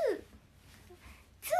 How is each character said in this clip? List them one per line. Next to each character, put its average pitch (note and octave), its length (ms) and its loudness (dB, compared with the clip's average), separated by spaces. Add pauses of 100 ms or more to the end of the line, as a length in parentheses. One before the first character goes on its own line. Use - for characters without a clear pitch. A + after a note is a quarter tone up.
(120)
ー、 - 120 -6 (1160)
ツ - 180 -6